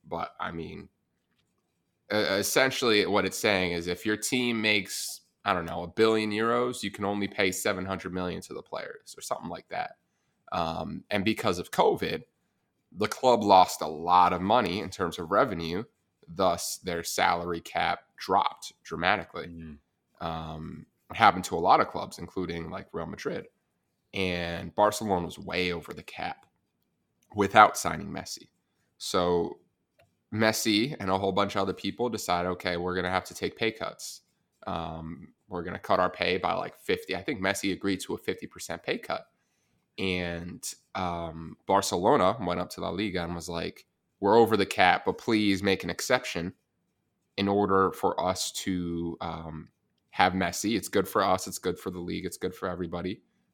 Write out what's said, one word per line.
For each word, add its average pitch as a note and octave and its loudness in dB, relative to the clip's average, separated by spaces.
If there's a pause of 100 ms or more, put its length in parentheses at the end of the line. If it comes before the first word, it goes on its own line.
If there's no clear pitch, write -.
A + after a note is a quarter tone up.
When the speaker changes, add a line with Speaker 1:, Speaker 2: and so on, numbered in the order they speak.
Speaker 1:
But, E2 -8
I F2 -6
mean, E2+ -12 (1200)
e-, G#2+ 2
essentially G#2+ 2
what F#2+ 2
it's F#2+ -4
saying F#2 2
is E2+ -4
if F2+ -4
your G#2+ 0
team A#2+ 0
makes, G#2 0 (240)
I G2+ 2
don't E2+ 0
know, F2 -6
a F2 -10
billion A2 4
euros, A#2+ -2
you G2+ -4
can G#2 -8
only G2+ -2
pay G2 2
seven F#2 -2
hundred F#2 -6
million F2+ -4
to - -14
the - -10
players - -14
or - -20
something - -6
like E2+ -12
that. - -6 (600)
Um, E2 -4
and G2+ 0
because G#2+ 0
of - -8
covid, - 0 (720)
the G#2 0
club A#2 4
lost F#2 8
a D#2 0
lot F2 4
of F2+ -2
money G#2 2
in F#2+ -8
terms F2 -4
of E2 -6
revenue. G2 0 (420)
Thus, F2 0
their E2+ -4
salary F2 0
cap F2 -2 (160)
dropped - 0 (100)
dramatically. E2+ -2
Speaker 2:
Mm. D#2+ -14 (440)
Speaker 1:
Um, D#2+ -8 (240)
it G2 -12
happened F#2 6
to F#2 -4
a - 0
lot A2+ 6
of G#2+ 2
clubs, - -10
including, E2+ -8
like, F#2 -12
Real E2 -6
Madrid. E2 -8 (680)
And F2 -4
Barcelona G#2 2
was - -12
way F2 -2
over E2 -8
the - -16
cap - -10 (920)
without G#2 8
signing E2 -4
Messi. - -10 (500)
So F2 2 (760)
Messi A2 2
and F#2+ -4
a F#2+ 2
whole G2 0
bunch G2+ 0
of G2 0
other F#2+ -2
people G2+ -4
decide, F2+ -2
"Okay, F2+ -2
we're F2+ -4
gonna F2+ -2
have F#2 0
to F2 -16
take - -4
pay A2+ 0
cuts. - -10 (440)
Um, E2 -8 (200)
we're F2 -8
gonna F2+ -8
cut F#2 2
our F2+ 4
pay F2+ 0
by, F2+ 0
like, F2+ -6
fifty." - -4
I F2+ -6
think G#2+ -6
Messi F#2+ 0
agreed F#2 -2
to - -6
a F#2 -8
fifty - -8
percent - -12
pay D#3+ -4
cut. - -6 (720)
And, F2+ -4 (320)
um, E2+ -6 (100)
Barcelona G2 4
went F2 -2
up F2+ -6
to - -12
La F2+ -4
Liga F2+ -4
and E2+ -6
was E2+ -10
like, E2+ -8 (320)
"We're G2+ 6
over A2 8
the G2 4
cap, F#2 4
but F#2 0
please G#2 2
make F#2+ 2
an F2 -4
exception F#2 -2 (840)
in G2+ 0
order F#2+ 4
for - -2
us F#2 -2
to, E2+ -4
um, D#2+ -10 (420)
have F#2 2
Messi. F#2 -2
It's F2+ -4
good F#2+ 0
for - 0
us. F#2+ 2
It's G2 -10
good F2+ -4
for - -8
the F2+ -10
league. F2 -6
It's F2+ -8
good F#2 -6
for G2 -6
everybody. F2+ -6 (320)